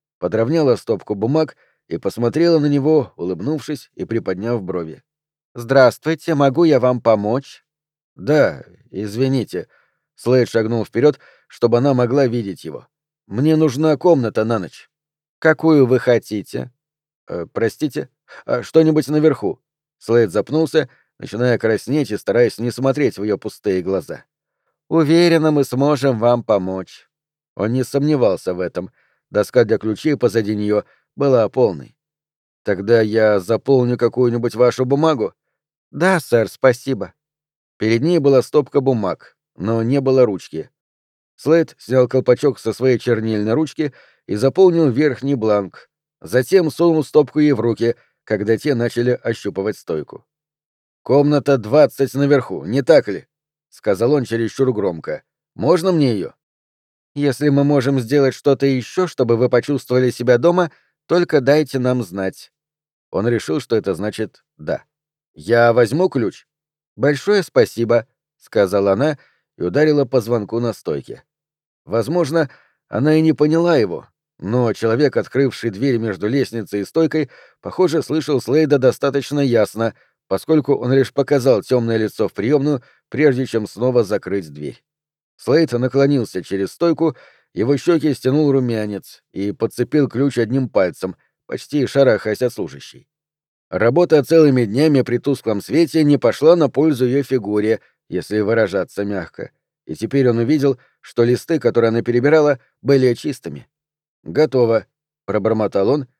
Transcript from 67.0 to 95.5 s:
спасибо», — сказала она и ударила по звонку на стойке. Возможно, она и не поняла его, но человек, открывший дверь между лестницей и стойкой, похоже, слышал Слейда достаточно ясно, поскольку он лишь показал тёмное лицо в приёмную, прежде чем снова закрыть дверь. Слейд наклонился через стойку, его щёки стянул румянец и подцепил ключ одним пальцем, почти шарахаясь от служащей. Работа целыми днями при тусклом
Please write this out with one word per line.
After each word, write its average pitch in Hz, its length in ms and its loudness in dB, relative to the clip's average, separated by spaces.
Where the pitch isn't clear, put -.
спасибо», — 117 640 0
сказала 101 560 0
она 139 260 -2
и - 60 -10
ударила 143 420 2
по 123 160 0
звонку 113 400 -4
на 120 120 -4
стойке. 71 520 -8
Возможно, 143 640 -2
она 151 280 0
и 160 40 4
не 160 120 4
поняла 160 440 2
его, 90 300 -2
но 113 340 -2
человек, 117 440 0
открывший 117 540 -2
дверь 117 280 -2
между 104 300 -4
лестницей 113 520 -4
и 98 40 -6
стойкой, 156 460 -2
похоже, 156 420 -2
слышал 143 380 -2
Слейда 143 380 2
достаточно 135 640 0
ясно, 113 540 0
поскольку 139 460 0
он 123 180 -2
лишь 135 200 2
показал 127 500 2
тёмное 117 340 0
лицо 110 320 -2
в - 40 -10
приёмную, 139 500 0
прежде 131 380 0
чем 107 200 -4
снова 120 380 0
закрыть 92 480 -6
дверь. 71 300 -12
Слейд 147 360 -2
наклонился 127 680 -2
через 98 300 -6
стойку, 165 440 -2
его 120 220 0
щёки 151 380 0
стянул 143 380 0
румянец 110 720 -4
и 98 200 -6
подцепил 123 560 -2
ключ 131 300 -2
одним 123 300 -2
пальцем, 92 480 -2
почти 135 400 -4
шарахаясь 110 560 0
от 123 100 -2
служащей. 69 560 -14
Работа 139 500 2
целыми 139 440 4
днями 135 340 2
при 120 160 -2
тусклом 113 460 -4